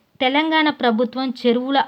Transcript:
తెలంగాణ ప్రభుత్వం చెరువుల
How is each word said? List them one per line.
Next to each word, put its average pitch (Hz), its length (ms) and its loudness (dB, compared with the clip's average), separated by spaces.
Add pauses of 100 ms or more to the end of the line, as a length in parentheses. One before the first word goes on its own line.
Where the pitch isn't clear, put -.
(200)
తెలంగాణ 302 500 2
ప్రభుత్వం 247 640 -2 (120)
చెరువుల 254 420 0